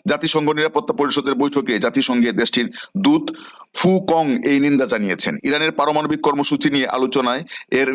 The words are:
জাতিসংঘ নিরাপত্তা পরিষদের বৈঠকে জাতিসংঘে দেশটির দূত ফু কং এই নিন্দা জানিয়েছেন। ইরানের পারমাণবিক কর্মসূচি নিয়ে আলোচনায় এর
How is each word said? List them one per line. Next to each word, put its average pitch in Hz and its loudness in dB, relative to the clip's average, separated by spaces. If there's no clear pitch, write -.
জাতিসংঘ 151 0
নিরাপত্তা 151 0
পরিষদের 139 0
বৈঠকে 135 0
জাতিসংঘে 120 0
দেশটির 113 0
দূত 147 2
ফু - 2
কং 165 0
এই 139 2
নিন্দা 143 2
জানিয়েছেন। 101 -2
ইরানের 151 0
পারমাণবিক 151 0
কর্মসূচি 143 0
নিয়ে 139 0
আলোচনায় 127 0
এর 131 2